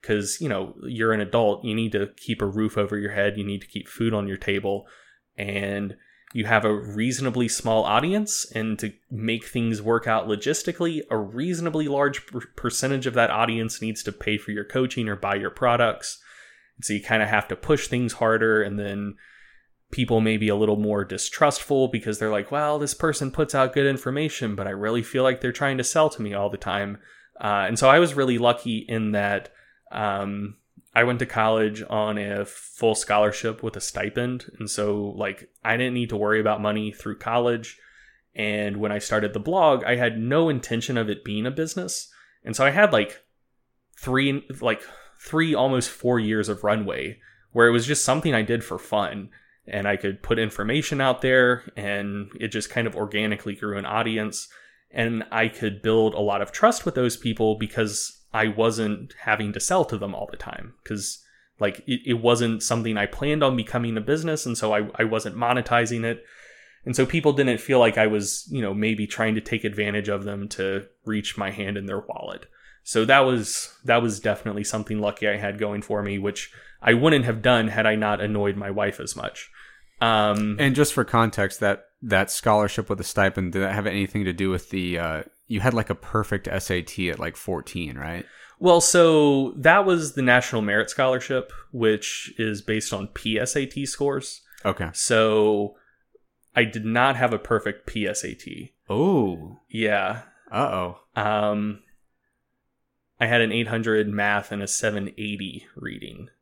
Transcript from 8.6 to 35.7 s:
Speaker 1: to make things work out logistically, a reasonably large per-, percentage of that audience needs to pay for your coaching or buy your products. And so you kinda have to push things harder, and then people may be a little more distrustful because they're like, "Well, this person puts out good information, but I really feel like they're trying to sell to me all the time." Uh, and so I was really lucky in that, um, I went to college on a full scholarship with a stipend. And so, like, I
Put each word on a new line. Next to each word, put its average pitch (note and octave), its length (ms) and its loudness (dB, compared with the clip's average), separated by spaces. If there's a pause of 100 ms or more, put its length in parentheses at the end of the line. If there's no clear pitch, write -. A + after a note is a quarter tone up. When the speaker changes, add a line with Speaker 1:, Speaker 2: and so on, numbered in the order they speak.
Speaker 1:
to A2 140 -6 (180)
make A2+ 360 -4
things A2+ 340 -2
work A2+ 260 0
out A2 200 0
logistically, D#3 760 -2 (100)
a A#2 60 0
reasonably D#3 720 -2
large C#3+ 380 0
per-, B2+ 140 -8 (160)
percentage C3 500 -2
of A#2+ 80 -4
that A#2+ 160 4
audience A2+ 500 -2
needs A2 220 -6
to G2+ 100 -6
pay G#2+ 240 -2
for - 140 -6
your G#2 140 -6
coaching B2+ 440 -2
or G2+ 80 -4
buy G2+ 200 -2
your G2+ 140 -4
products. A#2+ 720 0 (540)
And - 80 -16
so - 100 -4
you G2+ 60 -2
kinda A2 260 2
have G#2+ 220 0
to - 80 -6
push - 320 0
things B2 260 -2
harder, A2 480 2
and G2+ 160 -4
then G2+ 380 -6 (760)
people A#2 300 2
may A2 160 2
be G#2+ 120 2
a G2+ 80 2
little G#2+ 200 4
more G#2 280 0
distrustful C3 840 0
because A2 300 -4
they're A2 120 -2
like, G#2 200 -2
"Well, D3 280 0
this C#3+ 160 -4
person C#3+ 360 -2
puts D3 240 -2
out C3 180 2
good C#3 140 2
information, C3+ 680 -2
but G2 120 -6
I G2 40 -4
really G#2+ 320 -2
feel B2+ 200 -2
like B2+ 180 2
they're B2 120 -2
trying C3+ 260 -2
to B2 60 -2
sell D#3 260 4
to - 100 -12
me G#2 140 -6
all G2+ 160 0
the G2+ 80 -8
time." G2+ 400 -4 (420)
Uh, G2+ 280 0
and A2+ 100 -2
so C3+ 100 6
I D3 120 8
was D#3+ 140 2
really C3 240 2
lucky A#2+ 400 2
in A2 340 -4
that, G2+ 380 -2 (420)
um, G2+ 640 -4 (400)
I A#2 80 6
went A#2+ 160 0
to B2 60 0
college A2 640 2
on G#2+ 300 0
a G2+ 260 -4
full - 520 -2
scholarship G#2+ 640 0
with - 140 -6
a F#2+ 40 -10
stipend. A#2+ 680 -4 (120)
And G#2+ 120 -8
so, G#2 460 -2
like, G2 320 -6 (160)
I A2+ 120 2